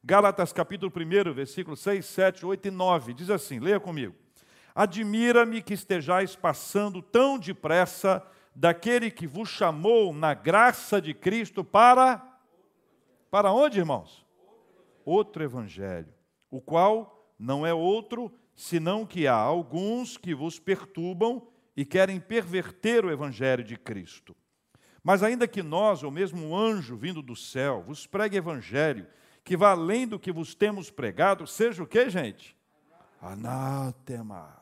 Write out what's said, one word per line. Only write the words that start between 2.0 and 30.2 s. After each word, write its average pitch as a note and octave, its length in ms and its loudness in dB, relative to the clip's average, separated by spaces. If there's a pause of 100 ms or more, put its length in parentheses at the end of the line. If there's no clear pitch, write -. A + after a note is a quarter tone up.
sete, F#3 400 0
oito G3 200 -4
e G3 40 -2
nove, F3+ 420 0
diz E3+ 160 -12
assim, E3+ 300 -4
leia F#3+ 200 2
comigo. D3+ 360 -8 (600)
"Admira-me A3+ 880 2
que G#3 140 -8
estejais F3+ 600 -2
passando F#3+ 680 -4
tão C4+ 360 2
depressa F3+ 880 0 (300)
daquele F#3 540 2
que - 160 -12
vos F3 240 -8
chamou F#3 640 2
na D3+ 180 0
graça G3+ 680 4
de D#3 140 -4
Cristo G3 500 -4
para," B3 640 6 (1040)
para G3 220 4
onde, B3 280 4
irmãos? C3+ 440 -4 (800)
"Outro F3 400 0
evangelho, G2 640 -8 (420)
o C3 80 -12
qual G3+ 800 0
não C#3 280 -4
é E3+ 80 2
outro, G#3+ 580 -2 (240)
senão F3 480 -2
que E3 220 -2
há B2 100 4
alguns E3+ 800 -2
que F3 180 -8
vos D#3 240 -8
perturbam F#3+ 880 -4 (300)
e C#3 80 -4
querem F#3+ 340 2
perverter G#3 840 -2
o F3 60 -2
evangelho C3 520 -2
de A2+ 140 -12
Cristo. - 580 -14 (680)
Mas F#3 180 4
ainda A#3 240 2
que G3 160 -6
nós, E3+ 400 0
ou C#3+ 80 -6
mesmo E3 360 -6
um D#3+ 100 -4
anjo G3 400 -2
vindo D#3 240 -8
do A#2+ 160 -14
céu, C3 500 -4
vos C#3+ 200 -14
pregue G3+ 320 -2
evangelho C#3 680 -2 (380)
que F#3 120 -2
vá G3+ 140 8
além F#3+ 360 0
do G#3+ 120 -8
que F#3 120 -8